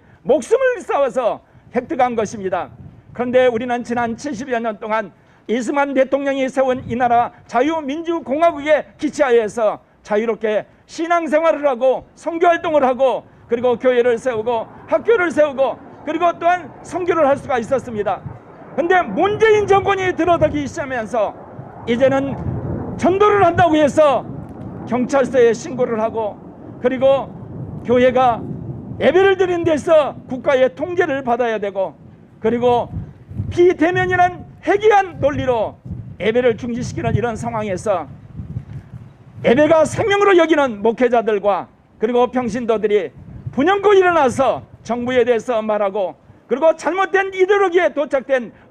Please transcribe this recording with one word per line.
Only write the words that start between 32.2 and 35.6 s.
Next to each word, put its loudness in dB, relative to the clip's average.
그리고 0
비대면이란 2
해괴한 2
논리로 -2